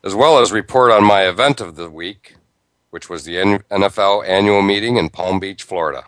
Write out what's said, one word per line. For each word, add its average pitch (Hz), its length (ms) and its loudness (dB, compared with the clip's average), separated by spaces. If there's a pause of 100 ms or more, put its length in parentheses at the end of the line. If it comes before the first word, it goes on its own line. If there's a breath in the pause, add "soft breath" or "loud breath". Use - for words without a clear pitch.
as 98 120 -8
well 143 240 4
as 101 120 2
report 117 400 2
on 104 140 6
my 101 220 4
event 120 340 -2
of 85 140 -14
the 85 120 -12
week, 87 480 -16 (540)
which 85 220 -18
was 82 140 -12
the 85 120 -10
N-, 98 320 0
N 98 140 -2
F 101 160 -2
L 101 240 0
annual 101 400 2
meeting 101 340 0
in 82 120 -2
Palm 92 300 -6
Beach, 98 220 -12
Florida. 76 460 -6